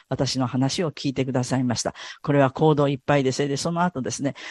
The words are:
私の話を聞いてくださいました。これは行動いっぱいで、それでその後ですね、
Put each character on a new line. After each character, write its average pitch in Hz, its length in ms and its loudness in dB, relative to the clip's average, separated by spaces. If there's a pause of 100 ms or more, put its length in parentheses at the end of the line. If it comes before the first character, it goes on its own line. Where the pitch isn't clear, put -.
私 131 300 -2
の 131 80 0
話 131 360 0
を 156 100 -2
聞 - 180 -6
い 127 40 -2
て 131 120 0
く 135 60 -4
だ 123 120 0
さ - 140 -2
い 131 60 0
ま 123 100 0
し - 80 -4
た。 - 120 -4 (280)
こ 147 100 0
れ 143 60 4
は 135 120 6
行 156 240 4
動 143 140 2
い 143 60 0
っ 135 100 -4
ぱ 143 140 4
い 139 40 2
で、 131 100 2
そ 143 100 0
れ 143 60 -2
で 139 100 -2
そ 170 120 -4
の 170 120 0
後 180 180 -2
で 117 100 -4
す 117 120 -6
ね、 135 120 -2 (160)